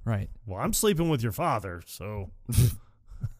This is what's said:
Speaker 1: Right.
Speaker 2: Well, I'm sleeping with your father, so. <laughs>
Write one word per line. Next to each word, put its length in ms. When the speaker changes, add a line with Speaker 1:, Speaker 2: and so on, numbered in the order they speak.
Speaker 1:
Right. 260
Speaker 2:
Well, 140
I'm 140
sleeping 360
with 140
your 80
father, 540
so. 500
<laughs> 60